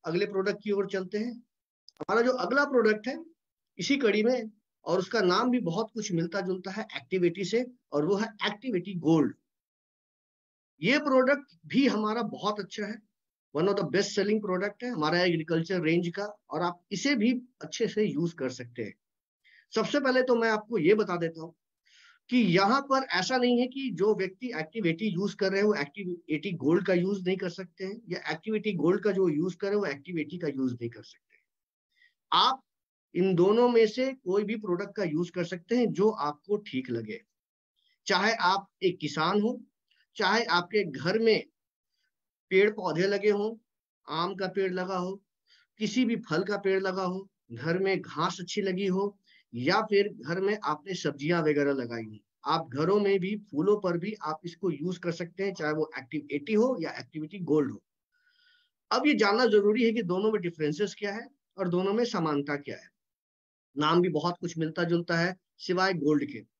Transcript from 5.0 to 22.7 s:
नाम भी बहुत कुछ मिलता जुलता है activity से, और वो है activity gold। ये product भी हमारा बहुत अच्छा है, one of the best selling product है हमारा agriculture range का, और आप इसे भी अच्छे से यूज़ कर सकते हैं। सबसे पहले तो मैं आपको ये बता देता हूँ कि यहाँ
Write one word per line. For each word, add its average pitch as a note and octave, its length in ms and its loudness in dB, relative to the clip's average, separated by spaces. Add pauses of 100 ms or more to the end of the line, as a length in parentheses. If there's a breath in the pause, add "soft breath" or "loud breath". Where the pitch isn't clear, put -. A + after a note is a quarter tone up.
नाम G3 280 4
भी B3 120 2
बहुत F#3 320 -2
कुछ G#3 180 -6
मिलता E3+ 280 0
जुलता F#3 300 -4
है G#3 160 -8 (100)
activity F3+ 480 0
से, A3 200 0 (280)
और D3 140 2
वो G3 100 2
है G#3+ 120 -2 (180)
activity G3+ 540 -4
gold। D#3 340 4 (1500)
ये A#3 200 4
product C4+ 560 2 (100)
भी B3 220 4
हमारा G#3+ 420 0
बहुत G#3+ 300 -4
अच्छा G3+ 260 -8
है, G#3+ 120 -10 (560)
one E3 140 2
of G3+ 60 2
the G3 140 0
best G3 300 0
selling G#3 240 2
product F#3+ 400 -4
है B3 80 -6
हमारा E3+ 320 0
agriculture E3 600 0
range E3+ 260 2
का, G3 160 -6
और G3+ 380 -8
आप F3 180 -4 (120)
इसे C4+ 240 0
भी A3+ 160 2 (280)
अच्छे F3 280 -4
से G#3 160 0
यूज़ E3 300 -2
कर B2+ 160 -4
सकते A#2+ 320 -12
हैं। G2+ 120 -8 (760 soft breath)
सबसे B3+ 280 0
पहले B3+ 220 2
तो B3+ 140 2
मैं A3+ 140 2
आपको G#3+ 280 -2
ये F3 160 6
बता F#3 220 0
देता E3 260 -6
हूँ E3 120 -14 (760 soft breath)
कि B3 80 4
यहाँ G3+ 440 4